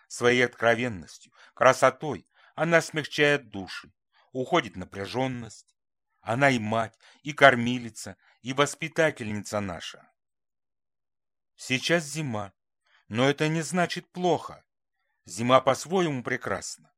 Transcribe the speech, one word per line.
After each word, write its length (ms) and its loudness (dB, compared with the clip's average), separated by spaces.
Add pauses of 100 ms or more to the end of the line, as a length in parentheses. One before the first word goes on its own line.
Своей 380 2
откровенностью, 840 -2 (220)
красотой 720 2 (280)
она 260 2
смягчает 720 0
души, 420 -14 (400)
уходит 440 -2
напряженность. 1000 -8 (440)
Она 300 2
и 80 2
мать, 400 -4 (240)
и 120 -10
кормилица, 840 4 (240)
и 140 -8
воспитательница 1040 -4
наша. 500 -12 (1500)
Сейчас 480 0
зима, 500 -8 (540)
но 200 2
это 200 0
не 120 -2
значит 500 -4
плохо. 540 -4 (640)
Зима 340 4
по-своему 600 0
прекрасна. 760 -8